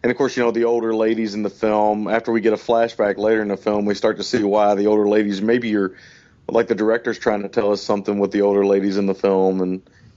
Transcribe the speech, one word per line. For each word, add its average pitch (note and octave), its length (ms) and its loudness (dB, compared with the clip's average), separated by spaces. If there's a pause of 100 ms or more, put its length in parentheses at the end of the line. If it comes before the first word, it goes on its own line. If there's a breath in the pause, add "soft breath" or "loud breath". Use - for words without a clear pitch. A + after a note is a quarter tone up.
and B2 80 2
of A#2+ 40 -8
course, C3 200 -2
you B2 80 0
know, A#2 80 2
the A#2 140 0
older A#2 280 0
ladies A2 400 0
in G#2+ 80 -6
the G2+ 80 -4
film, G#2+ 560 0
after A2+ 240 -2
we A2+ 100 0
get G#2+ 120 2
a G#2 40 0
flashback A2+ 640 0
later G#2+ 240 2
in G#2 60 -4
the G2 80 -2
film, G#2 280 -2
we G#2 120 0
start G#2+ 220 -2
to G#2 40 -8
see A2 220 -2
why G#2 320 2
the G2+ 100 0
older G#2 220 2
ladies, G#2 340 0
maybe A#2 280 0
you're, G2 260 -2 (520 loud breath)
like, A#2 200 0
the A2+ 80 0
director's A2 420 -2
trying G#2 240 -2
to G2 60 -8
tell G#2 240 0
us G2 100 -2
something G2+ 380 -2
with G2 100 0
the G2+ 120 0
older G2+ 220 2
ladies G2 320 2
in G2+ 100 0
the F#2+ 80 0
film, F#2+ 460 0
and F#2 220 -4 (340 soft breath)